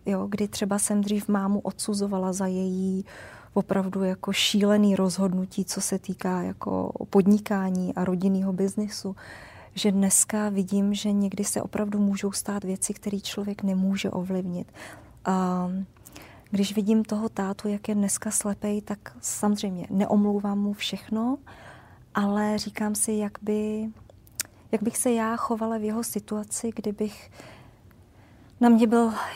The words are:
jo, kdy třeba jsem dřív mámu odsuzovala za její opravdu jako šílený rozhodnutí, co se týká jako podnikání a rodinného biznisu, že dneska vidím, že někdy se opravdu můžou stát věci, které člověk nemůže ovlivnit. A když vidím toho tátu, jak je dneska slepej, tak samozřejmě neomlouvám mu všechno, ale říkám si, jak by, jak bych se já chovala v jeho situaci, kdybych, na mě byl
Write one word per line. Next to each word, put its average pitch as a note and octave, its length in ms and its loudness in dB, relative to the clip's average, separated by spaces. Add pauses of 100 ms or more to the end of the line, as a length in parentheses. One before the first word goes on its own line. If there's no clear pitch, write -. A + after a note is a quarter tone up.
jo, G3 200 0
kdy G3+ 220 -2
třeba G3+ 300 0
jsem G#3 220 2
dřív G3+ 280 0
mámu G3+ 320 2
odsuzovala G3+ 720 -2
za F#3+ 140 -2
její F#3+ 580 -2 (500)
opravdu F#3+ 480 0
jako F#3 300 -2
šílený G#3 640 4
rozhodnutí, F#3 680 0
co - 160 -6
se G3 180 -2
týká F#3 440 -4
jako F#3 500 -4 (180)
podnikání F#3+ 840 4
a F3+ 100 0
rodinného F#3+ 480 2
biznisu, G3 640 -2 (580)
že - 180 2
dneska G3 560 2
vidím, G3+ 460 0
že G3+ 180 -2
někdy G3+ 320 0
se - 180 -2
opravdu G#3 360 -2
můžou G3+ 340 2
stát G3+ 320 -4
věci, F#3+ 300 -4
které G3+ 260 -6
člověk G3+ 420 -6
nemůže G3 480 0
ovlivnit. F#3 640 -4 (520)
A F3+ 440 0 (840)
když G3 260 0
vidím A3 280 2
toho G#3+ 240 -4
tátu, G3 400 -4
jak G#3 200 -4
je G#3+ 60 0
dneska G3+ 360 0
slepej, G#3 520 -2
tak G#3 160 -8 (220)
samozřejmě G#3 680 -2
neomlouvám G3+ 680 2
mu G3+ 140 0
všechno, A3 640 -4 (760)
ale G#3 440 0
říkám G#3 360 -4
si, - 180 -2
jak G#3 300 -2
by, G#3+ 480 -2 (840)
jak G#3+ 100 0
bych A#3 140 0
se B3 160 2
já A3+ 240 0
chovala A3+ 420 -2
v G#3+ 60 -4
jeho A3 200 -2
situaci, G#3+ 720 -6
kdybych, G#3 540 -4 (1300)
na A#3+ 80 8
mě A#3 180 8
byl A3+ 260 4 (240)